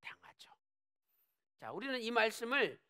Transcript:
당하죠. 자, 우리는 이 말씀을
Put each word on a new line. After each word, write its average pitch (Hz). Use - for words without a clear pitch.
당하죠. -
자, 113
우리는 247
이 226
말씀을 226